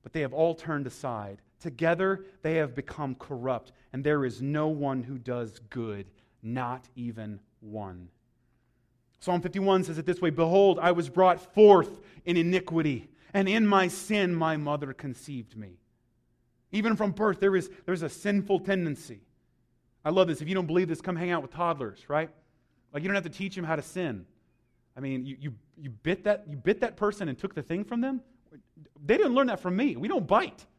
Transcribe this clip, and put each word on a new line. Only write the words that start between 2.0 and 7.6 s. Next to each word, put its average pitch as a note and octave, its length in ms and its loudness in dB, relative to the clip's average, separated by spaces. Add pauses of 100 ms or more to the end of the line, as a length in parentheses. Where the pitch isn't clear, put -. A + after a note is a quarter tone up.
they D#3+ 120 -2
have D3 200 -2
become C#3 400 -8
corrupt, B2+ 580 -8 (200)
and C3 100 -8
there D3 220 2
is A#2+ 160 -4
no D3+ 280 -2
one C#3+ 340 -2
who B2+ 160 -10
does A#2+ 400 -8 (120)
good, G#2+ 360 -8 (360)
not B2 540 -6
even A2 440 -10 (200)